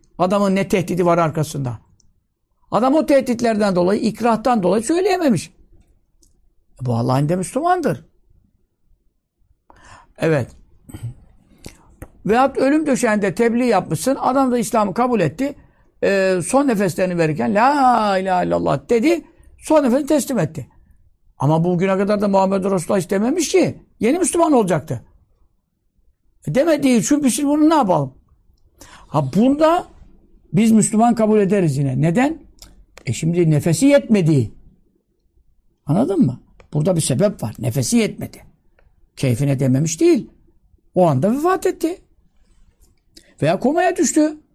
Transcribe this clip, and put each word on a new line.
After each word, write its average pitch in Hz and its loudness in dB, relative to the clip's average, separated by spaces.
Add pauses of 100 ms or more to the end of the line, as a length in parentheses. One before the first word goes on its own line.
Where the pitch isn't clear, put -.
(180)
Adamın 190 0
ne 196 -2
tehdidi 185 -2
var 170 4
arkasında. 147 -4 (920)
Adam 254 2
o 311 2
tehditlerden 233 0
dolayı, 180 0
ikrahtan 220 0
dolayı 196 0
söyleyememiş. 349 0 (1300)
E, 127 -8
bu 123 -2
Allah'ın 131 0
de 175 -2
Müslümandır. 277 -2 (2000)
Evet. 147 0 (1800)
Veyahut 254 2
ölüm 294 0
döşeğinde 214 0
tebliğ 233 0
yapmışsın. 208 -2
Adam 262 0
da 247 0
İslam'ı 214 -2
kabul 247 0
etti. 262 -4 (480)
E, 190 0
son 277 0
nefeslerini 185 -2
verirken 170 -2
"La 240 2
ilahe 185 -2
illallah" 170 -2
dedi. 285 0 (320)
Son 311 2
nefesini 262 0
teslim 277 0
etti. 151 -6 (680)
Ama 156 0
bugüne 180 0
kadar 202 0
da 208 0
Muhammed 190 0
Resulullah 196 -2
hiç - -10
dememiş 254 -2
ki. 262 0 (180)
Yeni 262 0
Müslüman 330 0
olacaktı. 170 0 (1400)
E, 151 -4
demediği 277 2
için 294 0
biz 277 -2
bunu 302 2
ne 320 4
yapalım? 170 0 (920)
Ha, 143 -2 (100)
bunda 302 2 (680)
biz 220 2
Müslüman 220 2
kabul 214 2
ederiz 180 0
yine. 139 -2
Neden? 247 0 (600)
E, 117 -4
şimdi 165 0
nefesi 156 0
yetmedi. 190 2 (1300)
Anladın 254 0
mı? 120 -4 (320)
Burada 160 0
bir 160 0
sebep 190 -2
var. 107 -10
Nefesi 123 -2
yetmedi. - -4 (800)
Keyfine 131 -2
dememiş 139 -2
değil. 330 2 (640)
O 180 4
anda 160 0
vefat 359 -2
etti. 349 -4 (1400)
Veya 165 0
komaya 349 0
düştü. 302 0 (180)